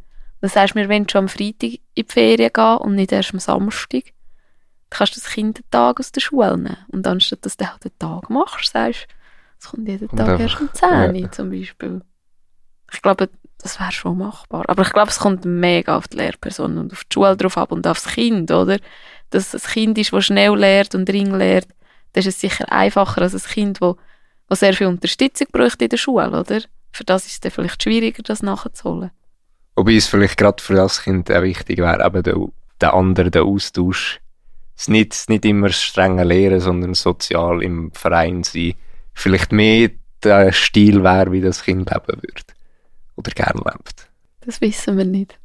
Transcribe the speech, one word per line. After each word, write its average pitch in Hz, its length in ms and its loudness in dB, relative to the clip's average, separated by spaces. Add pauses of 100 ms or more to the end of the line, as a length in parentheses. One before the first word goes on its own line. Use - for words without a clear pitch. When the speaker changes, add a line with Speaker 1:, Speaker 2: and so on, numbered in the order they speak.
(400)
Speaker 1:
Das 196 160 -4
heisst, 202 180 4
wir 208 140 -2
wollen 208 200 0
schon 202 160 2
am 190 40 -4
Freitag 220 440 -8
in 240 80 -16 (160)
die 226 100 -4
Ferien 226 460 4
gehen 226 260 4
und 202 160 -2
nicht 196 180 0
erst 196 200 -2
am 185 80 -8
Samstag. - 640 -4
Dann - 920 -20
kannst 202 180 0
du 240 40 -16
das - 100 -14
Kind 214 280 -4
einen - 120 -20
Tag 240 280 2
aus - 140 -10
der 277 80 -6
Schule 240 360 0
nehmen. - 200 -6 (120)
Und 190 180 -6
anstatt - 380 -2
dass 196 120 -8
du 190 120 -6
halt - 160 -18
den - 140 -16
Tag 165 320 -10
machst, 277 420 -2
sagst, - 340 -4 (520)
es - 120 -20
kommt 220 180 -10
jeden 202 200 -8
Speaker 2:
Und - 100 -6
Speaker 1:
Tag 220 100 2
Speaker 2:
einfach, 90 120 2
Speaker 1:
erst 233 200 -2
um 294 140 -4
zehn 247 420 2
Speaker 2:
ja. 185 160 -6
Speaker 1:
zum 185 180 -8
Beispiel. 185 520 -12 (880)
Ich - 100 -16
glaube, 190 280 2 (280)
das - 220 -12
wäre 185 120 -8
schon 180 260 -6
machbar. 185 500 -8
Aber 190 140 2
ich 185 100 2
glaube, 208 180 4
es - 80 -4
kommt 190 280 0
mega 175 500 0
auf - 100 -6
die - 120 -12
Lehrperson - 600 -6
und - 140 -8
auf - 120 -16
die - 100 -10
Schule 196 220 4
drauf 190 200 -2
ab 170 160 -2
und 170 140 -4
aufs 170 200 -2
Kind, 226 440 -2
oder? 185 280 2 (520)
Dass - 240 -2
es - 100 -10
ein - 80 -10
Kind 220 260 0
ist, 214 140 -2
das 196 140 0
schnell 202 280 4
lernt 196 400 4
und 185 140 -2
dringend 196 300 0
lernt, 190 300 2 (440)
dann - 80 0
ist 190 60 -2
es 190 140 -4
sicher - 300 -4
einfacher 196 520 2
als 185 120 -2
ein 196 160 -10
Kind, 202 300 -4
wo, 175 160 0 (520)
wo 190 60 -2
sehr 190 200 4
viel 196 120 0
Unterstützung 262 640 -2
bräuchte 240 340 2
in 226 40 -2
der 240 80 0
Schule, 240 320 0 (100)
oder? 214 220 -2 (320)
Für - 120 -16
das 185 220 0
ist - 60 -14
es - 80 -14
dann 180 120 -6
vielleicht - 300 -6
schwieriger, 226 400 0
das 214 200 -6
nachzuholen. 185 680 -6 (640)
Speaker 2:
Wobei 104 180 4
es 107 120 4
vielleicht 101 300 2
gerade 101 260 4
für - 120 0
das 95 280 2
Kind 95 300 -2
auch 90 100 0
wichtig 92 360 -4
wäre, 87 260 2
eben 92 180 0
der, - 140 0 (440)
der 82 140 4
andere, 92 380 2
der 82 120 4
Austausch. - 760 -2 (560)
Es - 120 -10
nicht, 110 400 2
nicht 107 160 0
immer 101 240 4
das - 140 -2
strenge 92 400 2
Lehren, 92 380 4
sondern 90 340 -2
sozial 87 680 -2
im 82 300 -6
Verein 85 520 0
sein. 85 300 -4 (400)
Vielleicht 95 380 0
mehr 110 380 6 (320)
der 98 300 6
Stil 104 500 6
wäre, 92 300 4
wie 92 80 0
das 90 240 -2
Kind 92 260 -2
leben - 320 -6
würde. - 200 -14 (760)
Oder - 160 -10
gerne - 320 -4
lebt. - 440 -10 (360)
Speaker 1:
Das 240 160 -10
wissen 208 360 -2
wir 190 80 2
nicht. 190 400 -4